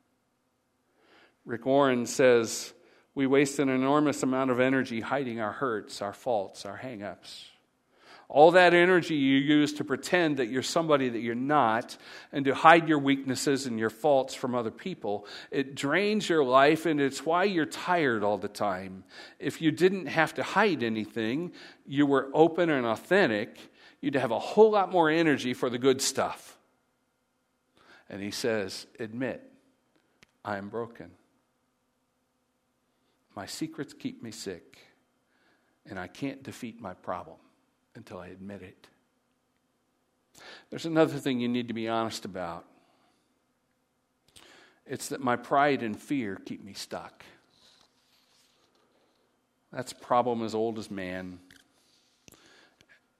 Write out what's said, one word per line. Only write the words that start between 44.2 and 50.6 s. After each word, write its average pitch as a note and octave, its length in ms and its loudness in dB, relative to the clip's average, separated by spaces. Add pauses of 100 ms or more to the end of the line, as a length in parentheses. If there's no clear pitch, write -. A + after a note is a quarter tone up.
It's - 240 -12
that C#3+ 100 -8
my B2 160 -2
pride C#3 460 0
and A2 180 -8
fear A2+ 360 -6
keep - 280 -16
me G2+ 100 -18
stuck. - 520 -14 (2500)
That's - 220 -10
a - 20 -16
problem A#2+ 480 0
as G#2+ 100 -6
old A2 240 -2